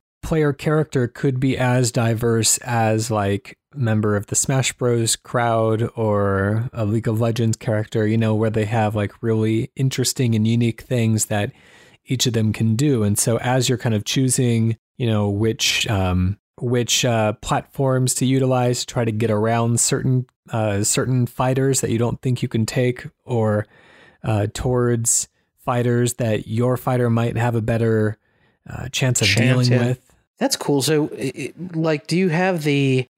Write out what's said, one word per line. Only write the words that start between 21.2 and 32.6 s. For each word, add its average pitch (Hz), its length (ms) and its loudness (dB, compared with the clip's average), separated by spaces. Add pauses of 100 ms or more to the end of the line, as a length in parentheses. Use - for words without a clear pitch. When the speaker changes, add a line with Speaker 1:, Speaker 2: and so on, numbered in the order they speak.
Speaker 1:
fighters 131 540 0
that - 100 -2
you 113 80 0
don't 117 240 -2
think 123 200 -2
you 120 80 -4
can 110 160 0
take, 127 420 -2 (160)
or, 107 420 0 (580)
uh, 104 300 0
towards 120 760 0 (280)
fighters 120 580 0
that 110 320 -2
your 120 280 0
fighter 123 340 0
might 117 280 0
have 117 180 0
a 117 60 -2
better, 110 560 0 (520)
uh, - 200 -10
chance 127 320 0
of 107 60 2
Speaker 2:
Chance, 123 400 4
Speaker 1:
dealing 120 40 2
Speaker 2:
yeah. 123 180 2
Speaker 1:
with. - 220 -6 (260)
Speaker 2:
That's - 180 -2
cool. 143 260 0
So, 151 360 0
i-, 135 180 -4
i-, - 180 -10 (200)
like, 160 340 -2
do 160 100 0
you 185 120 2
have 175 340 0